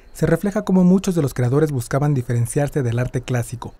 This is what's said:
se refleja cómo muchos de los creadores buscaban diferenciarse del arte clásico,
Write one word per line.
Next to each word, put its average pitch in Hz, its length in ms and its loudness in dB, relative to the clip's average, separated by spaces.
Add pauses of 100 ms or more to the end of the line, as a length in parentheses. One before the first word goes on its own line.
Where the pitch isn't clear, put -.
(120)
se - 140 -4
refleja 190 380 0
cómo 185 200 4
muchos 185 320 4
de 165 60 2
los 135 120 0
creadores 139 380 0
buscaban 139 420 0
diferenciarse 127 720 -2
del 120 160 -2
arte 123 220 -4
clásico, 120 580 -6